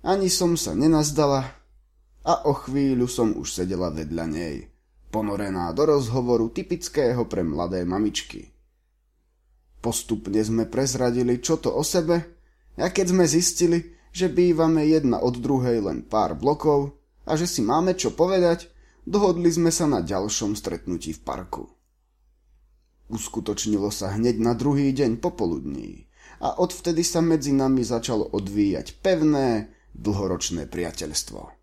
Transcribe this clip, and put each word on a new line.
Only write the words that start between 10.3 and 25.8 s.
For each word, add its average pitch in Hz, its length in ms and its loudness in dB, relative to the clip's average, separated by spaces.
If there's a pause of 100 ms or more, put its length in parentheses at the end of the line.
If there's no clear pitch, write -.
sme 110 240 0
prezradili, 123 760 0
čo 160 160 0
to - 160 -2
o 139 80 -2
sebe, 170 340 2 (640)
a 151 120 0
keď 190 200 0
sme 180 160 6
zistili, 170 520 2 (360)
že 175 160 0
bývame 160 560 4
jedna 147 320 4
od 123 200 0
druhej 123 440 0
len 78 240 -6
pár 90 320 0
blokov 143 560 0 (320)
a 156 80 0
že 175 160 -2
si 135 120 -2
máme 170 360 2
čo - 160 -2
povedať, 175 560 2 (320)
dohodli 175 480 2
sme 165 240 2
sa 156 160 0
na 120 80 2
ďalšom 101 560 -2
stretnutí 82 560 -6
v - 160 -10
parku. - 380 -8 (1500)
Uskutočnilo 104 800 -2
sa 95 240 -6
hneď 113 240 2
na 117 160 2
druhý 139 400 2
deň 120 240 0
popoludní 73 880 -6 (380)